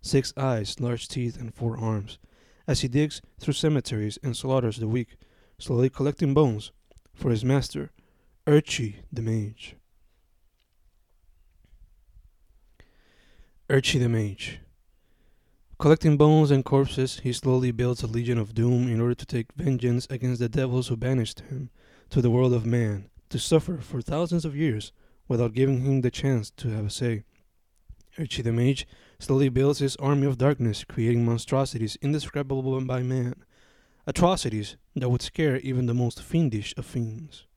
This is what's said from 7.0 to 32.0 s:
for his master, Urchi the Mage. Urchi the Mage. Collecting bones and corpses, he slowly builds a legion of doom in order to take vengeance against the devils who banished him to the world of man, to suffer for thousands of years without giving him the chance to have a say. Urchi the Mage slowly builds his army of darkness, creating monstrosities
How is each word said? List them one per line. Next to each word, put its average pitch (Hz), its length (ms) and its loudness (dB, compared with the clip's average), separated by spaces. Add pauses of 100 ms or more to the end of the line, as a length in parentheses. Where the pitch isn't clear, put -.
for - 160 -4
his 113 160 0
master, 139 460 0 (560)
Urchi 135 480 2 (160)
the 117 100 -6
Mage. 110 540 -4 (4000)
Urchi 135 300 2
the 120 100 2
Mage. 107 500 -4 (1160)
Collecting 156 380 6
bones 151 360 6
and 135 120 4
corpses, 135 560 0
he 123 140 -4
slowly 127 380 2
builds 123 300 -2
a 117 60 -4
legion 117 300 -2
of 110 160 -4
doom 123 340 2
in 113 140 0
order 120 140 0
to - 100 -14
take 117 280 -6
vengeance 123 560 0
against 123 300 -4
the 120 80 0
devils 127 400 -2
who 120 80 -2
banished 123 460 -2
him 131 280 -10 (400)
to - 120 2
the 120 80 4
world 123 240 4
of 113 120 0
man, 110 440 0 (200)
to - 80 -6
suffer 165 420 0
for 120 220 -8
thousands 165 440 -2
of 143 100 -6
years 135 380 -2 (340)
without 120 260 0
giving 131 280 2
him 135 200 2
the 123 100 0
chance 127 400 -2
to - 180 -6
have 107 160 -4
a 104 40 -2
say. 113 340 -4 (920)
Urchi 135 260 -6
the 113 100 0
Mage 127 340 0 (320)
slowly 135 300 2
builds 135 300 2
his 139 180 -2
army 139 300 2
of 131 100 0
darkness, 120 480 2
creating 117 400 2
monstrosities 117 760 0